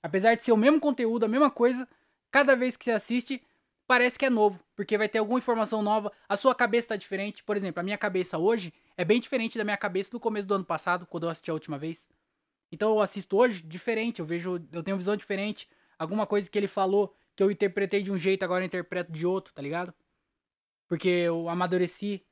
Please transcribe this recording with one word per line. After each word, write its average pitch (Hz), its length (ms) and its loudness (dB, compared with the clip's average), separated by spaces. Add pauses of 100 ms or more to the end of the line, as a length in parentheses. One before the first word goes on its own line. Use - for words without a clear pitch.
Apesar 190 320 4
de 226 100 -4
ser 240 80 4
o 220 40 8
mesmo 277 240 6
conteúdo, 233 440 0
a 214 40 0
mesma 269 220 4
coisa, 247 380 0 (420)
cada 277 240 6
vez 247 220 0
que - 80 -20
você 240 60 -2
assiste, 240 520 -4 (440)
parece 247 320 4
que 277 80 0
é 262 40 2
novo, 208 320 2 (140)
porque 208 220 -2
vai 208 100 0
ter 220 100 -2
alguma 220 200 0
informação 220 440 0
nova, 208 300 0 (160)
a 202 80 0
sua 254 180 4
cabeça 233 340 2
tá 220 80 -2
diferente. 196 460 -8
Por 208 140 -2
exemplo, 190 240 -4
a 180 40 -4
minha 202 120 -4
cabeça 185 400 -4
hoje 180 360 0 (240)
é 180 80 -2
bem 220 160 4
diferente 226 360 -4
da 214 80 -2
minha 208 140 -2
cabeça 196 320 -4
do 247 100 -10
começo 208 260 -4
do 202 80 0
ano 190 100 -2
passado, 175 420 -4
quando 165 180 -8
eu 170 60 -2
assisti - 200 -10
a 165 40 -2
última 151 240 -6
vez. 160 280 -10 (640)
Então 208 200 0
eu 214 100 4
assisto 196 360 -2
hoje 214 260 4
diferente, 220 580 -4
eu 156 60 -4
vejo, 175 360 -4 (100)
eu 165 100 -8
tenho 190 160 -4
visão 196 180 -2
diferente. 202 520 -8 (280)
Alguma 196 300 -4
coisa 202 240 -2
que 208 80 -2
ele 202 80 0
falou 196 480 0 (220)
que 196 60 2
eu 196 80 6
interpretei 202 520 0
de 190 80 -6
um 190 80 -2
jeito, 190 240 0
agora 180 220 0
eu - 20 -4
interpreto 175 460 -6
de 156 120 -6
outro, 185 300 -2
tá 139 80 -12
ligado? 170 320 -6 (960)
Porque 175 200 -2
eu 170 400 2
amadureci. 180 720 -2 (120)